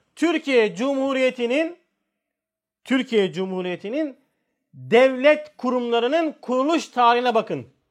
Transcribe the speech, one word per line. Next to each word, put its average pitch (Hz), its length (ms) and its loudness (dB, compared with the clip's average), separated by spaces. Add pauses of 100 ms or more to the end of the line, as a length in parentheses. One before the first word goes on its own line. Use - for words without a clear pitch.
(160)
Türkiye 277 580 0
Cumhuriyeti'nin, 262 1040 -2 (1040)
Türkiye 226 480 0
Cumhuriyeti'nin 190 840 -6 (560)
devlet 254 840 2
kurumlarının 247 760 0
kuruluş 269 560 -2
tarihine 240 460 2
bakın. 196 340 -4 (220)